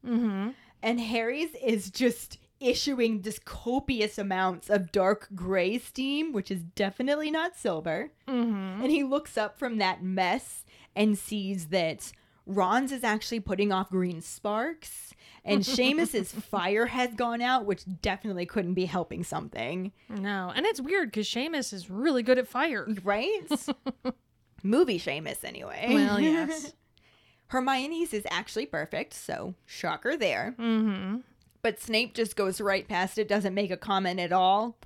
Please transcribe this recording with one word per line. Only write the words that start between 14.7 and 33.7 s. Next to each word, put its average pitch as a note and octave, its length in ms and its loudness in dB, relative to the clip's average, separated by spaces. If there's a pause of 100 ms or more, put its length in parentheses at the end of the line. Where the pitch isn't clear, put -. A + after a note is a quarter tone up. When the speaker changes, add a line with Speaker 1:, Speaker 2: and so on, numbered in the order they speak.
Speaker 2:
and G3+ 180 4
Speaker 1:
<laughs> - 20 0
Speaker 2:
Seamus's B3+ 680 2
fire G3+ 540 0
has B3 280 -2
gone A#3 280 -2
out, B3 240 2
which F#3+ 180 -2 (180)
definitely G3 440 -2
couldn't F#3 280 0
be F#3 120 2
helping E3+ 360 -2
something. D#3+ 720 -6 (160)
Speaker 1:
No, G3 460 -4
and C#4 120 0
it's A4 140 0
weird D4+ 320 0
'cause G#3+ 140 -2
Seamus C#4+ 460 -4
is F#3 180 -10
really B3 340 2
good B3+ 140 6
at B3+ 100 0
fire. B3+ 400 -2 (160)
Speaker 2:
Right? C#4 440 0
Speaker 1:
<laughs> - 1120 -6
Speaker 2:
Movie A3+ 360 4
Seamus, D3 460 -6
anyway. - 460 -8
Speaker 1:
Well, C4+ 300 6
yes. D#4 580 2
Speaker 2:
<laughs> - 680 -20
Hermione's C4+ 640 0
is G#3+ 180 -2
actually G#3 360 -4
perfect, - 480 -6
so - 400 -8 (120)
shocker F3+ 500 -2
there. G3 420 0
Speaker 1:
Mm-hmm. A3 600 0 (440)
Speaker 2:
But A3 180 0
Snape A3+ 340 0
just A3+ 220 -2
goes F#3+ 240 0
right G3 260 0
past F#3+ 320 -2
it, G#3+ 100 0
doesn't G3+ 260 2
make G3+ 160 0